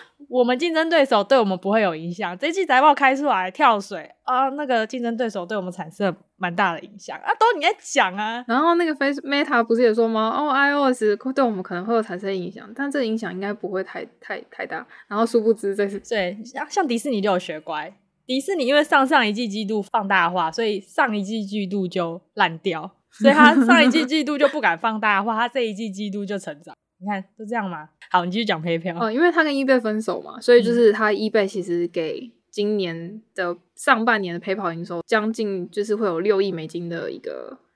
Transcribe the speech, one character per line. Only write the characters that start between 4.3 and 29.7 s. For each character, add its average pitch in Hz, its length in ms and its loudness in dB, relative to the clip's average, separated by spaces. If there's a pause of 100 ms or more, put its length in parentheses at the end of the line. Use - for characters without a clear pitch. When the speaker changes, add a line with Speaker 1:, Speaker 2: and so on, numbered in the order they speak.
Speaker 1:
那 285 160 -6
个 240 200 0
竞 247 160 -8
争 233 140 -4
对 233 140 -2
手 190 160 -6
对 208 100 -6
我 202 60 -2
们 180 100 -8
产 160 200 -12
生 196 240 -2 (200)
蛮 180 200 -6
大 185 180 2
的 160 80 -8
影 208 180 -20
响， - 180 -12
啊， - 120 -4 (100)
都 453 180 4
你 285 60 -4
在 359 160 2
讲 190 360 0
啊。 220 320 -6
Speaker 2:
然 240 120 2
后 339 160 4
那 339 100 2
个 311 100 -2
Face-，Meta 285 680 0
不 226 120 2
是 240 80 4
也 226 100 6
说 226 140 2
吗？ 220 220 0
哦 294 200 -2
，I 277 240 4
O 285 180 2
S 214 240 2 (200)
对 269 80 4
我 247 80 4
们 185 120 -6
可 - 100 -10
能 175 120 -6
会 233 100 0
有 226 60 4
产 185 180 -8
生 196 160 -4
影 180 160 -6
响， - 240 -20
但 277 160 -6
这 285 80 -2
个 254 60 0
影 220 120 -2
响 226 140 -6
应 180 80 -8
该 202 140 -4
不 - 160 -8
会 190 140 -2
太， - 220 -12 (140)
太， - 220 -10 (100)
太 - 140 -10
大。 - 200 -10 (220)
然 202 100 -6
后 226 80 2
殊 233 160 2
不 220 120 4
知 202 220 -4
这 202 120 0
是 196 120 -8
Speaker 1:
对， 196 440 -4
像， 285 260 -10
像 370 180 -2
迪 233 100 0
士 277 120 -4
尼 220 120 -2
就 202 100 2
有 180 80 2
学 160 200 -8
乖， 156 380 -10 (280)
迪 254 160 -2
士 381 140 -4
尼 277 120 -2
因 277 80 2
为 294 80 4
上 285 240 2
上 269 180 4
一 208 60 0
季 226 160 -4
季 208 160 -6
度 208 180 -2
放 202 240 -4
大 185 240 4
化， 175 220 -2
所 226 140 -4
以 208 160 -2
上 240 360 0
一 202 60 -4
季 208 220 -6
季 202 200 -6
度 190 220 -4
就 170 340 -6 (120)
烂 170 240 0
掉， 160 400 -6 (120)
所 269 220 4
以 - 20 4
他 302 220 8 (100)
上 277 160 6
一 285 80 6
季 302 160 2
季 302 160 0
度 285 160 -4
就 285 120 4
不 294 100 -4
敢 180 180 2
放 220 220 -4
大 202 240 2
化， 226 100 -2
他 226 140 0
这 254 140 -4
一 226 120 -2
季 214 160 -8
季 202 200 -8
度 202 160 -6
就 202 120 -6
成 156 240 -12
长。 156 140 -20 (240)
你 180 80 -12
看， 196 160 -6 (140)
都 220 80 -16
这 220 100 -6
样 202 140 -2
嘛。 156 180 -10 (220)
好， 180 160 2
你 180 60 -4
继 202 80 -2
续 240 40 -2
讲 190 180 -2
PayPal。 170 380 -4
Speaker 2:
哦， 220 120 -2
因 247 100 0
为 349 100 6
他 320 120 2
跟 294 100 0
eBay 262 260 2